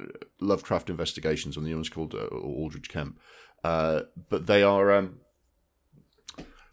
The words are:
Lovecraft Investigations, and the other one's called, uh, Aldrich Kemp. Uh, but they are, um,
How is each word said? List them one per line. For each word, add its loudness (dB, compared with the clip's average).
Lovecraft 0
Investigations, -4
and -4
the -4
other -2
one's -6
called, -6
uh, -6
Aldrich -8
Kemp. -8
Uh, 2
but -2
they 6
are, 6
um, 2